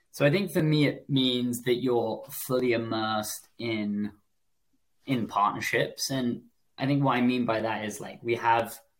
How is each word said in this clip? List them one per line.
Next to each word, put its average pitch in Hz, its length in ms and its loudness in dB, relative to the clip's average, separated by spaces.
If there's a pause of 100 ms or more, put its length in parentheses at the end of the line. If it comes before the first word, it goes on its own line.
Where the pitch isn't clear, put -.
(120)
So - 120 0
I 143 60 4
think 196 200 0
for 175 120 2
me, 151 240 4
it - 240 -4
means 123 540 0
that 123 100 2
you're 113 560 0
fully 127 420 0
immersed 110 760 -2 (120)
in, 104 540 -4 (920)
in 123 220 -2
partnerships. - 840 0
And 123 340 -2 (340)
I 131 80 -2
think 143 180 2
what 127 140 4
I - 20 0
mean 123 240 2
by 113 160 0
that 107 240 -2
is, 104 160 -8
like, 95 220 -14
we 117 140 0
have 117 440 2 (200)